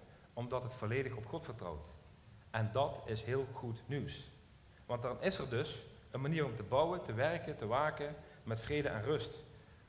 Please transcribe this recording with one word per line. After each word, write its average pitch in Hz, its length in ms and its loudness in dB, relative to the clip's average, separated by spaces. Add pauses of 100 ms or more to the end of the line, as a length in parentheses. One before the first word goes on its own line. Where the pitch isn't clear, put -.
(340)
Omdat 123 300 -2
het 117 100 -6
volledig 107 420 0
op 107 100 -6
God 160 200 -6
vertrouwt. 87 400 -6 (680)
En 110 220 4
dat 143 320 2
is 110 180 -2
heel 131 300 2
goed 117 320 -6
nieuws. - 460 -4 (540)
Want 120 160 -2
dan 123 200 -2
is 185 160 2
er 135 120 -4
dus 120 340 0 (280)
een 127 100 -2
manier 151 240 4
om 117 100 -2
te 113 80 -4
bouwen, 156 380 4
te 120 120 -4
werken, 151 440 2
te 117 80 -4
waken 147 500 2 (280)
met 113 180 0
vrede 147 280 2
en 107 140 0
rust. - 400 0 (460)